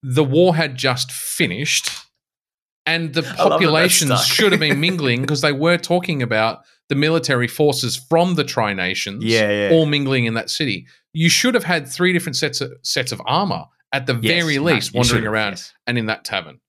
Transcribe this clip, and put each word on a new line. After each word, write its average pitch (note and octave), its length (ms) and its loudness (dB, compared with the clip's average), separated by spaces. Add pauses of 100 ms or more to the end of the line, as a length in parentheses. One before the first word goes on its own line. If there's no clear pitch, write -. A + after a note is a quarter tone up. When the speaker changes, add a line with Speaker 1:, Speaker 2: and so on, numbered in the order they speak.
Speaker 1:
the C3+ 200 2
war D#3+ 320 4
had D3 220 -2
just B2+ 340 -2
finished, - 760 -4 (960)
and D#3+ 300 -2
the E3 60 0
Speaker 2:
I - 40 -4
love - 100 -10
that - 20 -10
that's D3+ 120 4
Speaker 1:
populations D#3+ 600 2
Speaker 2:
stuck. G#2 140 2 (100)
Speaker 1:
should G#3 160 4
have E3 100 2
been C#3+ 180 2
Speaker 2:
<laughs> E3 80 2
Speaker 1:
mingling C3+ 380 0
'cause C#3+ 160 -2
they D3+ 120 2
were E3 240 2
talking F3 440 -2
about A2 380 0 (300)
the C#3 60 0
military D3 520 0
forces C3 480 0
from E3+ 400 2
the D3 80 0
Tri-Nations G2+ 800 -4
Speaker 2:
Yeah, A2 260 4
yeah. G#2 220 2
Speaker 1:
all D#3+ 160 4
mingling C3+ 380 0
in A2+ 100 -2
that - 160 -6
city. A2 340 -4 (280)
You E3 160 2
should B3 260 2
have F#3+ 80 2
had D#3 240 -2
three F3+ 260 0
different E3 220 -2
sets - 260 -4
of, - 100 -8 (120)
sets - 280 -4
of - 140 -10
armor C3+ 380 -2 (280)
at C3 160 -4
the B2 140 -2
Speaker 2:
Yes, E3+ 220 2
Speaker 1:
very D3+ 140 0
Speaker 2:
no, C#3 60 -2
Speaker 1:
least D3+ 300 0
Speaker 2:
you A#2 60 -2
Speaker 1:
wandering A#2+ 200 2
Speaker 2:
should A2+ 40 -2
have, G#2+ 100 -2
Speaker 1:
around G#2+ 200 0
Speaker 2:
yes. - 200 -16 (140)
Speaker 1:
and A#2+ 100 -2
in A2+ 100 -2
that - 180 -6
tavern. E2 440 -6